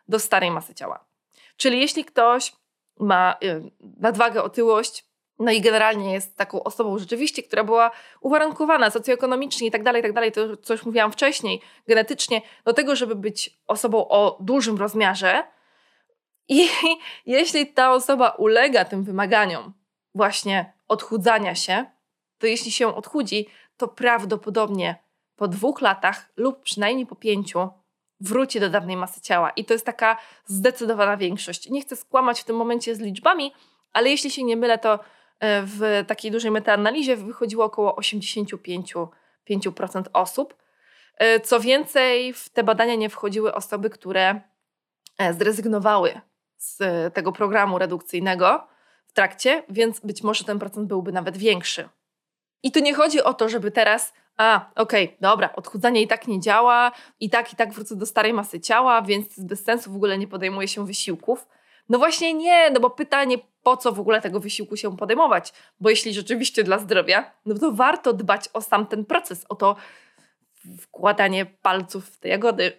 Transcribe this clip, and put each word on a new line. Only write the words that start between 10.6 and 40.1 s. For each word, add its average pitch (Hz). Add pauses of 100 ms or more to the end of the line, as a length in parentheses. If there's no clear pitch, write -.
już 220
mówiłam 220
wcześniej, 226 (260)
genetycznie, 220 (240)
do 233
tego, 277
żeby 226
być 202 (100)
osobą 220
o 202
dużym 220
rozmiarze. 196 (1040)
I 320 (280)
<laughs> -
jeśli 294
ta 262
osoba 254
ulega 220
tym 196
wymaganiom 190 (420)
właśnie 202 (140)
odchudzania 214
się, 196 (520)
to 220
jeśli 233
się 220
odchudzi, 214 (300)
to 240
prawdopodobnie 208 (400)
po 208
dwóch 196
latach 196
lub 262
przynajmniej 233
po -
pięciu 196 (500)
wróci 233
do 196
dawnej 185
masy 185
ciała. 175
I 214
to -
jest 226
taka 226 (280)
zdecydowana 208
większość. 190
Nie 277
chcę 269
skłamać 247
w -
tym 226
momencie 233
z 208
liczbami, 269 (400)
ale 240
jeśli 285
się 269
nie 233
mylę, 233
to, 214 (400)
e, 208
w 202
takiej 214
dużej 226
metaanalizie 220
wychodziło 220
około 214
osiemdziesięciu 208
pięciu 175 (380)
pięciu 202
procent 190